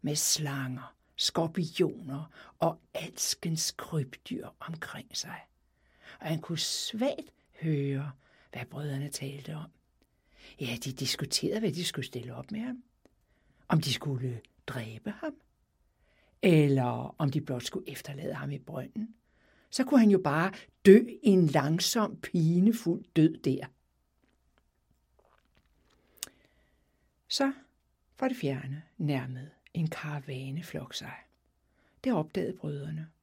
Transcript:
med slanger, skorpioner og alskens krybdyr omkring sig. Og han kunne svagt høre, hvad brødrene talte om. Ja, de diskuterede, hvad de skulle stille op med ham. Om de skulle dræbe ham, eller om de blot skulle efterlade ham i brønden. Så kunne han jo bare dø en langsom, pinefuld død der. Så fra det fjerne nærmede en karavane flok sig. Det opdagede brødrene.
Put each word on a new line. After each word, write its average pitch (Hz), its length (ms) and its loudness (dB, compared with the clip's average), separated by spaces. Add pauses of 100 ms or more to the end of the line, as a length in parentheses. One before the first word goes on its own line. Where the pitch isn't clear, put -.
med 147 140 -2
slanger, 139 800 -4 (200)
skorpioner - 1400 -2
og 165 200 0 (140)
alskens - 800 -4
krybdyr - 760 -6 (120)
omkring - 580 -12
sig. - 220 -10 (800)
Og - 80 -8
han 160 140 -2
kunne 165 160 -6
svagt - 760 -4 (280)
høre, 139 500 -2 (400)
hvad 120 140 -10
brødrene 143 440 -8
talte 139 460 -10
om. 156 140 -12 (920)
Ja, 120 260 -6
de 135 60 -6
diskuterede, 139 680 -2
hvad 214 120 0
de 165 140 -4
skulle 135 200 -6
stille 120 300 -10
op - 160 -12
med 214 80 -6
ham. 247 240 -8 (840)
Om 160 140 4
de 131 120 -2
skulle 127 480 -4 (260)
dræbe 113 440 -8
ham, 311 240 -8 (1040)
eller 135 760 4
om 143 140 0
de 147 100 -2
blot 127 220 -6
skulle - 260 -8
efterlade 143 440 -10
ham 139 180 -8
i 139 80 -8
brønden. 147 560 -10 (540)
Så - 140 -2
kunne 262 160 6
han 220 100 10
jo 196 80 8
bare 160 340 2 (340)
dø 196 140 12 (240)
en 185 240 8
langsom, 156 680 2
pinefuld 175 880 2 (100)
død 160 220 6
der. - 280 -2 (3500)
Så 269 240 0 (640)
fra 262 140 -2
det 254 80 -4
fjerne 139 460 -4 (140)
nærmede 135 520 -4 (240)
en 160 160 -2
karavane 143 720 -8
flok - 300 -10
sig. - 200 -10 (920)
Det 254 100 2
opdagede 180 440 -2
brødrene. 151 500 -8 (140)